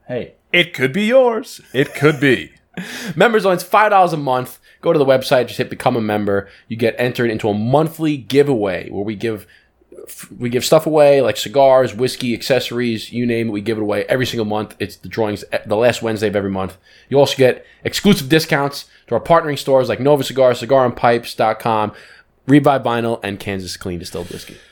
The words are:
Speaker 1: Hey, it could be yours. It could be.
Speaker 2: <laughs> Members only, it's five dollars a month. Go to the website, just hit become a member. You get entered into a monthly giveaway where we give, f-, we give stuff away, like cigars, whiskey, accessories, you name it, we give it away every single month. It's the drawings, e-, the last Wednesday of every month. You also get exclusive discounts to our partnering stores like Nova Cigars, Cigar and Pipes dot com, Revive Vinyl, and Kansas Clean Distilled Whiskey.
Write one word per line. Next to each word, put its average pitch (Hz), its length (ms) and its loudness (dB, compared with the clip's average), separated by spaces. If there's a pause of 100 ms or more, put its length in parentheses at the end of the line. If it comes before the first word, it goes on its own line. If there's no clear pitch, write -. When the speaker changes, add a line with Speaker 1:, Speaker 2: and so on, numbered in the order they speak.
Speaker 1:
Hey, 120 260 -10 (180)
it 175 220 0
could 131 180 -2
be 202 140 -2
yours. 240 560 0 (120)
It 135 200 0
could 147 260 0
be. 117 340 0 (300)
Speaker 2:
<laughs> 226 320 -12
Members 196 300 2
only, 190 100 2
it's 175 80 -8
five 214 280 2
dollars 185 220 4
a 160 40 -4
month. 131 400 -4 (240)
Go 165 120 0
to 165 60 2
the 139 60 4
website, 127 420 2
just - 100 -12
hit - 120 -4
become - 280 -2
a 113 40 -2
member. 104 460 -2 (220)
You 113 80 -8
get 113 200 0
entered 123 320 -2
into 110 200 -2
a 101 40 0
monthly 151 600 0
giveaway 120 760 0
where 98 140 -8
we 107 140 -6
give, 110 280 -6 (640)
f-, - 240 -20
we 123 180 -8
give 120 140 -2
stuff 156 240 2
away, 147 340 6
like 110 140 0
cigars, 131 580 4
whiskey, 123 400 -4
accessories, 120 760 -2
you 120 140 -4
name 117 240 -2
it, - 20 -4
we 104 80 -4
give 107 180 -4
it 107 40 -6
away 104 240 -2
every 127 200 0
single 113 200 -4
month. 107 340 -6
It's 101 160 -8
the - 140 -18
drawings, 104 340 -4 (100)
e-, 113 120 -4
the 104 100 -2
last 117 260 2
Wednesday 110 280 -2
of 98 80 -4
every 98 120 -2
month. 95 280 -6 (320)
You 135 100 2
also 135 160 2
get 123 300 2 (180)
exclusive 185 460 2
discounts 147 560 0 (220)
to 117 80 -4
our 110 60 0
partnering 160 380 2
stores 131 300 2
like 110 100 -4
Nova 139 240 2
Cigars, 127 360 2
Cigar 127 260 2
and 120 100 -2
Pipes 120 400 2
dot 110 240 0
com, 107 320 -2 (560)
Revive 139 360 4
Vinyl, 117 380 -2
and 101 160 -6
Kansas 95 380 -8
Clean 90 240 -10
Distilled 87 320 -12
Whiskey. - 240 -16 (160)